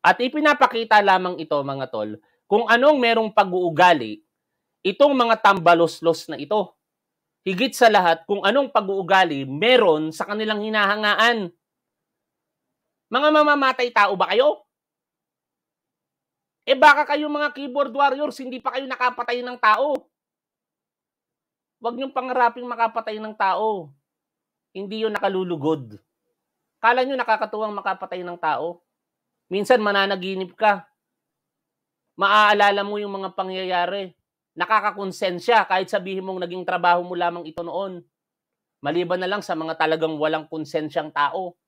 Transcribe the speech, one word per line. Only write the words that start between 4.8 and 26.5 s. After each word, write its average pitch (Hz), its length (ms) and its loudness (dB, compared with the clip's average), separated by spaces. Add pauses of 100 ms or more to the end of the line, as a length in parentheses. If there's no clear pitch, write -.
itong 277 320 4
mga 233 240 2
tambaluslos 165 960 2
na 131 80 -12
ito. 180 320 -4 (720)
Higit 190 320 -4
sa 226 160 6
lahat, 175 320 2
kung 202 160 -4
anong 247 320 0
pag-uugali 190 720 0
meron 160 640 2
sa - 160 -8
kanilang 214 400 -4
hinahangaan. 208 880 0 (1600)
Mga 277 180 2
mamamatay 277 600 2
tao 202 240 2
ba 180 160 0
kayo? 269 320 2 (2000)
Eh 262 80 4
baka 285 300 6
kayo 294 240 -2
mga 294 240 -2
keyboard 269 400 -4
warriors, 277 480 -2
hindi 254 160 -10
pa 247 180 -6
kayo 269 140 -8
nakapatay 247 560 -4
ng 247 160 -10
tao. 233 320 2 (1800)
Huwag 240 160 -6
niyong 262 160 -8
pangaraping 247 560 -2
makapatay 226 560 -4
ng 214 160 -12
tao. 190 560 -2 (800)
Hindi 202 320 -8
yun 214 80 -4
nakalulugod. 160 880 -4 (800)